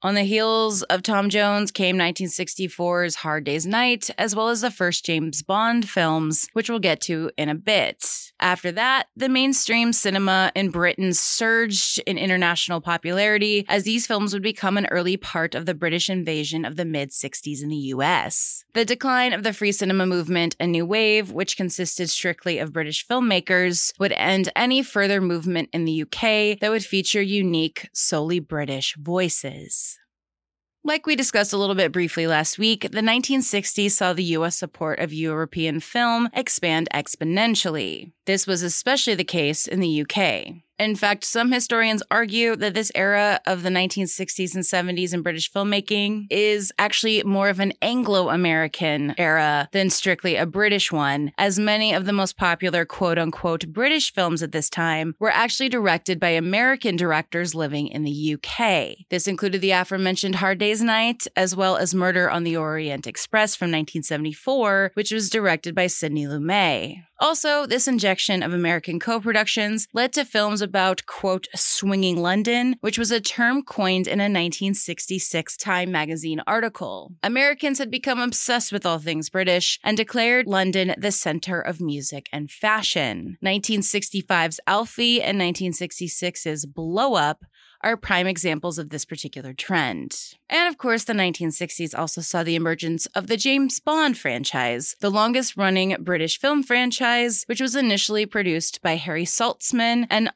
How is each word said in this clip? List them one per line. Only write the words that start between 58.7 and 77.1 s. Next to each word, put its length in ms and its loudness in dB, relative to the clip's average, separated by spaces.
This 180 -2
included 320 0
the 100 2
aforementioned 640 0
Hard 220 0
Day's 240 0
Night, 440 0
as 180 2
well 220 2
as 180 0
Murder 340 2
on 140 0
the 140 -2
Orient 500 -4
Express 480 0
from 160 -2
nineteen 320 -2
seventy-four, 920 0
which 180 -2
was 180 0
directed 460 0
by 100 2
Sidney 400 -2
Lumet. 800 0
Also, 440 2
this 220 0
injection 560 2
of 100 -2
American 460 0
co-productions 960 0
led 180 2
to 120 0
films 360 0
about, 460 0
quote, 480 -2
swinging 640 2
London, 600 2
which 180 -2
was 140 0
a 80 2
term 420 0
coined 460 0
in 120 0
a 80 2
nineteen 460 0
sixty-six 800 -4
Time 360 -2
magazine 540 -2
article. 640 -4